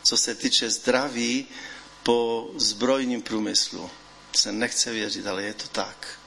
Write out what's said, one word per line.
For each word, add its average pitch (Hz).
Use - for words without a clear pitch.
co -
se 117
týče 123
zdraví, 127
po 117
zbrojním 123
průmyslu. 92
Se -
nechce 117
věřit, 101
ale 98
je 104
to -
tak. -